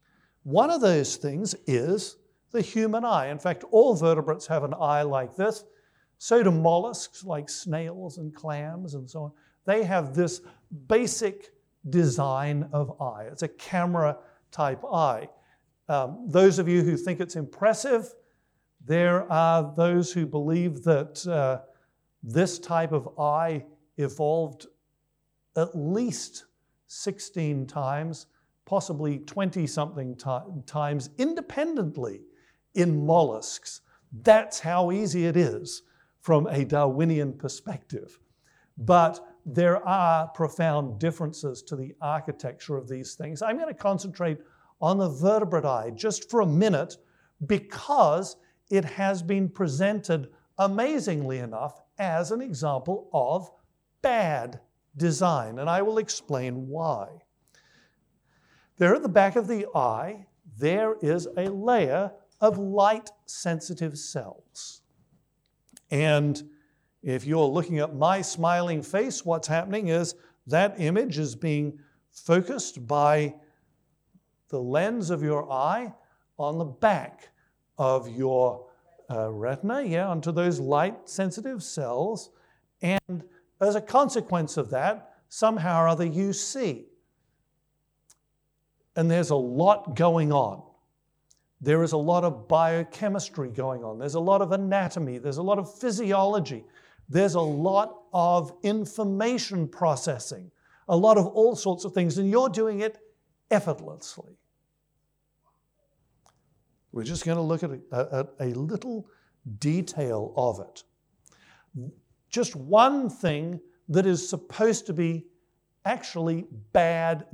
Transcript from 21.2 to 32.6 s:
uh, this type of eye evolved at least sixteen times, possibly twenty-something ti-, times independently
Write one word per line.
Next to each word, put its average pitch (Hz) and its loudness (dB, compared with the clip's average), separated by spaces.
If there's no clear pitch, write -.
uh, 135 0
this 160 0
type 165 0
of 135 -4
eye 156 -2
evolved 151 -2
at 170 0
least 180 -4
sixteen 151 -6
times, 147 -6
possibly 151 -2
twenty-something 151 -4
ti-, 135 -6
times 147 -4
independently 254 -4